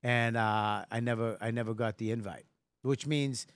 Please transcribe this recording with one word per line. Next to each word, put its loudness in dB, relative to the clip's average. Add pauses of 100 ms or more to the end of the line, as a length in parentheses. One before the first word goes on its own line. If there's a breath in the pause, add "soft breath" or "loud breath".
And, 4
uh, 2
I -2
never, 0
I -2
never -2
got -2
the -2
invite, -6 (380)
which 0
means 0